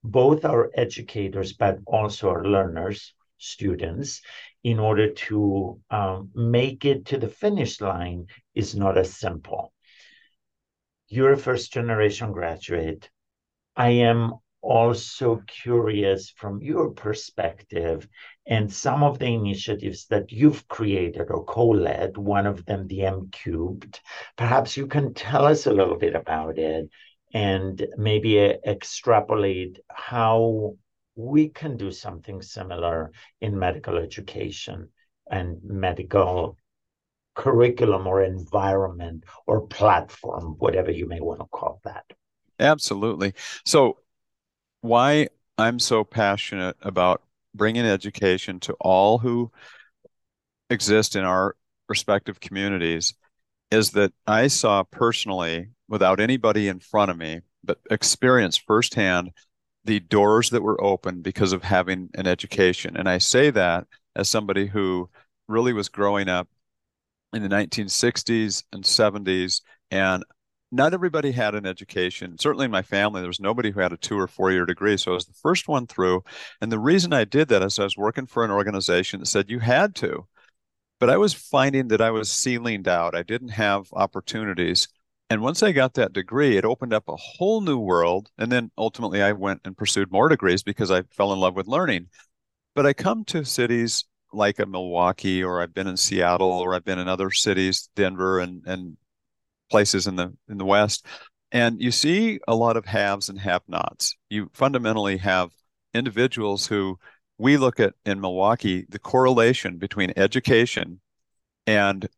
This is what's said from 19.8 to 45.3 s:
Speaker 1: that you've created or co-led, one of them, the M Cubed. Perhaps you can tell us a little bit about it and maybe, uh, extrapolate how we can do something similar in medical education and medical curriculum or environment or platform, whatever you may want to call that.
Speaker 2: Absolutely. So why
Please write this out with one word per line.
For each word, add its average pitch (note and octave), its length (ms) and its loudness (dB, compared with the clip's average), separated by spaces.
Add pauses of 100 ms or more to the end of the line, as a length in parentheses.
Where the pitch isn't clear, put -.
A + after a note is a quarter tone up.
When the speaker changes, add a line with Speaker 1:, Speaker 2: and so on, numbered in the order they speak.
Speaker 1:
that G2+ 260 -2
you've C#3+ 360 4
created G2 600 -2
or F#2 140 -4
co-led, F#2+ 720 2
one G2+ 300 0
of G2 180 -4
them, G2 240 -6
the F#2+ 160 -6
M F#2+ 260 -4
Cubed. - 720 -8 (360)
Perhaps A#2+ 420 0
you C#3 80 -6
can C#3 260 -2
tell C#3 320 0
us D3+ 220 4
a A#2+ 120 4
little F2 200 2
bit E2 160 0
about D#2+ 440 -4
it D#2 300 -2 (460)
and F#2+ 520 -2 (120)
maybe, G#2+ 420 2
uh, G2+ 140 6 (120)
extrapolate G2 1120 0 (100)
how A2+ 840 0 (400)
we C#3+ 320 2
can D#3 280 -10
do G2 160 -8
something F#2+ 500 -14
similar F2 720 -6 (280)
in G#2 180 -4
medical F2+ 400 -2
education - 880 -10 (420)
and F2+ 320 -6
medical F2+ 920 -2 (800)
curriculum A#2 720 2
or F#2+ 160 2
environment F#2 1040 -2 (220)
or - 200 2
platform, - 920 0
whatever - 320 0
you - 160 -4
may E2 140 -10
want E2 200 -8
to - 60 -12
call - 380 -8
that. - 200 -12 (540)
Speaker 2:
Absolutely. G#2 720 0 (320)
So C3+ 340 4 (840)
why B2+ 480 4 (280)